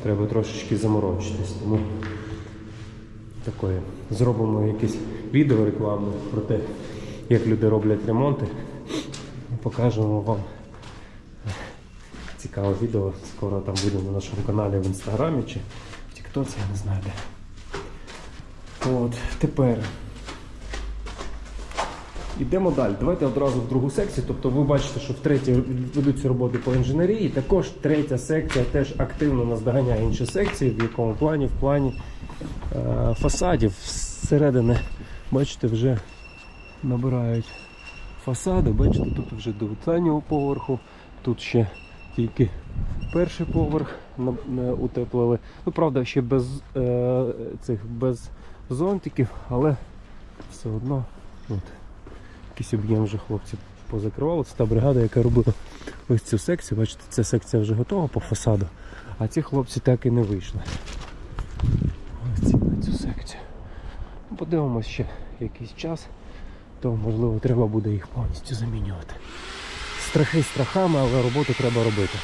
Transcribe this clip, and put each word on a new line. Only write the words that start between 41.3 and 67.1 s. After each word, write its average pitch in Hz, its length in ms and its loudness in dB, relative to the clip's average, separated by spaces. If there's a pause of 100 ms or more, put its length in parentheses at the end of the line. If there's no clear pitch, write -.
ще 117 260 4 (480)
тільки 117 340 2 (640)
перший 170 320 0
поверх 156 500 0 (220)
на-, 127 160 0 (140)
на-, 123 260 -2
утеплили. 120 680 0 (260)
Ну, 180 60 0
правда, 135 340 2
ще 135 160 2
без, 127 400 0 (140)
е, 123 500 2 (360)
цих, 113 180 -2 (100)
без 120 400 -2 (400)
зонтиків, 156 580 0 (220)
але 131 260 4 (760)
все - 180 -8
одно, 123 360 -2 (440)
от, 101 140 -4 (880)
якийсь - 220 -6
об'єм 107 300 2
вже 107 140 -2
хлопці 101 400 -6 (320)
позакривали. 127 540 0
Це - 140 -8
та 120 80 4
бригада, 117 340 6
яка 117 240 6
робила 120 300 6 (560)
ось 117 120 6
цю - 160 0
секцію. 165 400 0
Бачите, 110 320 0
ця - 140 2
секція 113 380 2
вже 107 120 2
готова 147 340 2
по - 120 0
фасаду, 101 460 2 (540)
а 110 80 0
ці 160 140 0
хлопці 139 380 0
так 127 260 4
і 123 60 6
не 120 100 4
вийшли. 101 380 -2 (1700)
Ось - 160 4
ці - 80 8
на - 260 2
цю - 80 0
секцію. - 500 -4 (880)
Ну, 202 60 -10
подивимось 147 480 0
ще - 200 -4 (340)
якийсь 117 360 -8
час, 165 320 -6 (720)
то, 123 100 0
можливо, 110 480 2